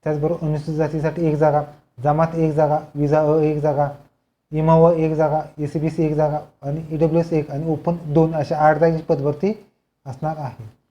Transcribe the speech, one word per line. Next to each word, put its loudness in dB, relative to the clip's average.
त्याचबरोबर -2
अनुसूचित -4
जातीसाठी -2
एक 2
जागा, 2
जमात 0
एक 0
जागा, 2
विजा 2
अ 2
एक 2
जागा, 0
इमा 2
व 6
एक 2
जागा, 0
एसीबीसी -2
एक 0
जागा 0
आणि -6
ईडब्ल्यूएस 0
एक -2
आणि -4
ओपन -2
दोन, 2
अशा -2
आठ 4
जागांची 2
पदभरती -2
असणार -6
आहे. -12